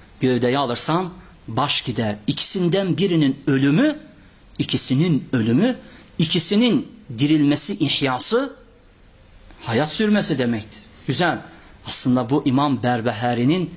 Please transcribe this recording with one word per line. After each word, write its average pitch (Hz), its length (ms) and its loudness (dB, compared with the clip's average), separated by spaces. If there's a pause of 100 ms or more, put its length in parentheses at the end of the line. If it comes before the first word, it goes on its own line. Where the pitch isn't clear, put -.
(200)
gövdeyi 127 380 2
alırsan 156 520 -2 (380)
baş 127 320 -2
gider. 110 360 -2 (100)
İkisinden 175 680 0
birinin 160 500 2
ölümü, 151 520 2 (600)
ikisinin 139 720 0
ölümü, 127 440 2 (420)
ikisinin 185 720 2 (300)
dirilmesi, 147 560 2
ihyası, 156 840 -2 (1040)
hayat 127 300 -2
sürmesi 208 460 0
demektir. 117 440 -4 (240)
Güzel. 139 320 0 (480)
Aslında 123 440 0
bu 151 140 2
İmam 135 380 0
Berbehari'nin 123 960 0